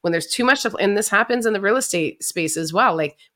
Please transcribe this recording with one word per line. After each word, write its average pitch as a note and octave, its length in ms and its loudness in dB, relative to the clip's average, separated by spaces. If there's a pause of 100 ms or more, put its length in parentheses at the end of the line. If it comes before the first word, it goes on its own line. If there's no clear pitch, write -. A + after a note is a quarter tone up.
when E3+ 100 0
there's E3 160 -2
too - 160 -2
much C4 220 2
of, - 140 -4
and G3+ 160 2
this G#3 140 0
happens A#3 360 0
in A3 80 2
the G3 80 -2
real G#3 160 2
estate E3+ 460 -2
space D#3+ 320 -4
as D#3+ 160 -4
well, G3+ 240 2
like, D#3 220 -4 (180)